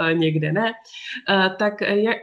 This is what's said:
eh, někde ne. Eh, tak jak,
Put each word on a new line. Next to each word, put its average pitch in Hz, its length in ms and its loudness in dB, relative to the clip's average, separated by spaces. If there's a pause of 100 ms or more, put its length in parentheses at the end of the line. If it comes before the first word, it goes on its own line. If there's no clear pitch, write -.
eh, 165 140 2
někde 156 380 0
ne. 220 200 0 (580)
Eh, 190 280 4
tak 208 220 0
jak, 208 420 0